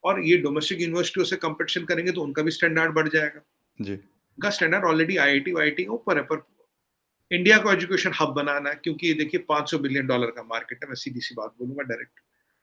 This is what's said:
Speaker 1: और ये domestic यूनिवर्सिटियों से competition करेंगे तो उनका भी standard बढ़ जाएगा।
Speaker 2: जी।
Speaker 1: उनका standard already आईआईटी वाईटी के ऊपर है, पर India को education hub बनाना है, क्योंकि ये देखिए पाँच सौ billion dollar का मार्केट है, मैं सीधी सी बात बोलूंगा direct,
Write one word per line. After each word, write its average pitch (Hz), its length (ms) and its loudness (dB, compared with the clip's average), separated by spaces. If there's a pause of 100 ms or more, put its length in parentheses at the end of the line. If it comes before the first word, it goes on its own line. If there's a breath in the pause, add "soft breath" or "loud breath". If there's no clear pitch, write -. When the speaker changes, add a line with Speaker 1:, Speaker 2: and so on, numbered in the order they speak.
Speaker 1:
और 190 160 0
ये 170 160 4
domestic 151 440 -2
यूनिवर्सिटियों 170 440 0
से 185 120 -2
competition 165 480 -4
करेंगे 170 280 0
तो 170 100 -2
उनका 143 200 -2
भी 156 80 2
standard 160 420 2
बढ़ 156 160 2
जाएगा। 151 320 -2 (400)
Speaker 2:
जी। 101 140 -4
Speaker 1:
उनका - 560 -8
standard 185 340 0
already 160 340 2
आईआईटी 139 340 2
वाईटी 151 300 0
के 190 60 -4
ऊपर 208 280 -2
है, 143 60 0
पर 147 240 -6 (840)
India 180 260 8
को 214 140 4
education 185 480 0
hub 151 80 4
बनाना 143 420 -2
है, 147 140 -10
क्योंकि 165 220 -2
ये 160 80 4
देखिए 156 260 -2
पाँच 151 300 0
सौ 165 60 0
billion 139 240 0
dollar 127 260 2
का 117 160 -8
मार्केट 113 400 -8
है, 143 60 -12
मैं 131 60 -10
सीधी 123 260 -8
सी 123 140 -8
बात 113 160 -8
बोलूंगा 131 320 -10
direct, 123 380 -10 (420)